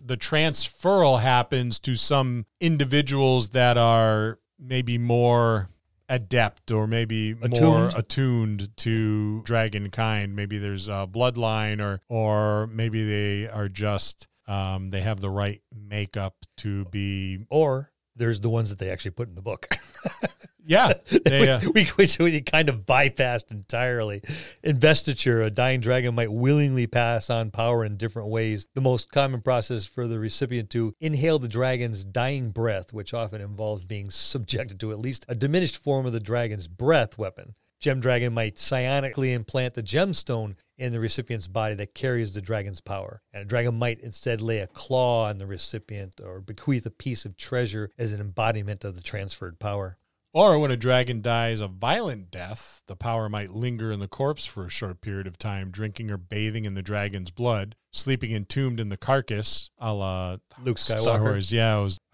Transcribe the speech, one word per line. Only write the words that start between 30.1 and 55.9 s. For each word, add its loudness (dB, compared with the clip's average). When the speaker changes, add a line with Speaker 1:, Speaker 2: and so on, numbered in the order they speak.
Speaker 2:
recipient -4
to -2
inhale 0
the -6
dragon's -2
dying -2
breath, -2
which -10
often -6
involves -6
being -10
subjected -4
to -4
at -8
least -6
a -4
diminished 0
form 0
of -2
the -2
dragon's -4
breath 2
weapon. -10
Gem 0
dragon 2
might -2
psionically 0
implant -2
the -6
gemstone -2
in -6
the -2
recipient's -4
body -2
that -8
carries -2
the -6
dragon's -6
power. -10
And -12
a -12
dragon 0
might 0
instead -6
lay -2
a -4
claw 2
on -6
the -10
recipient -10
or -14
bequeath -4
a -6
piece -8
of -12
treasure -4
as -2
an -6
embodiment -2
of -8
the -16
transferred -10
power. -6
Speaker 1:
Or 8
when 2
a 2
dragon 2
dies 0
a -4
violent -4
death, -14
the -12
power -4
might -6
linger -4
in -6
the -6
corpse -4
for -10
a -10
short -6
period -8
of -14
time, -6
drinking -8